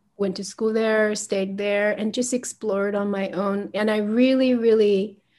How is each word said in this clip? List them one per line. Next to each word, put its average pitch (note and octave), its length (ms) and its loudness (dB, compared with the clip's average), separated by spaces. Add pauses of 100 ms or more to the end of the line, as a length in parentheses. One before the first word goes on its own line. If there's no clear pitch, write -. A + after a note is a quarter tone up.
(180)
went F#3+ 200 -2
to G3+ 60 -8
school A3 300 -4
there, A3 420 2
stayed G3 420 -4
there, G3+ 340 0
and G#3+ 220 -4
just B3 200 -2
explored G#3 600 -4
on G3+ 160 -2
my G3 220 -2
own. G3+ 420 -4
And G#3+ 160 0
I G#3+ 80 0
really, B3+ 560 2
really G#3+ 640 4 (220)